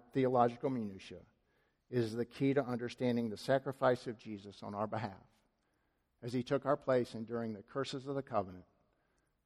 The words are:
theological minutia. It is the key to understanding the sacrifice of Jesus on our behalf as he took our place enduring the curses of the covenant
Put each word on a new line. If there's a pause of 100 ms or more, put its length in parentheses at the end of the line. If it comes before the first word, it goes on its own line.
(140)
theological
minutia. (720)
It
is
the
key
to
understanding
the
sacrifice
of
Jesus
on
our
behalf (960)
as
he
took
our
place
enduring
the
curses
of
the
covenant (800)